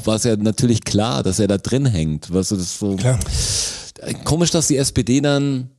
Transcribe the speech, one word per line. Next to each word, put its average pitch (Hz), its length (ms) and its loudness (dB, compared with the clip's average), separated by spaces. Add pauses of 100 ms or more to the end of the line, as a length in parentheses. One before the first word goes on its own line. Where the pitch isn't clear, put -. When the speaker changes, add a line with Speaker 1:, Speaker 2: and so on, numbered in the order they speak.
Speaker 1:
war 110 100 2
es 107 80 -2
ja 113 120 2
natürlich 110 480 2
klar, 120 380 0
dass 95 160 0
er 104 100 4
da 101 100 2
drin 135 260 0
hängt, 80 480 0
weißt 92 200 0
du, 104 40 0
das 90 80 -4
ist - 140 -8
so 101 180 -2
Speaker 2:
Klar. 123 220 0 (1080)
Speaker 1:
komisch, 165 280 2
dass 160 160 2
die 131 100 2
S 139 140 0
P 131 100 0
D 127 180 2
dann 143 480 0 (100)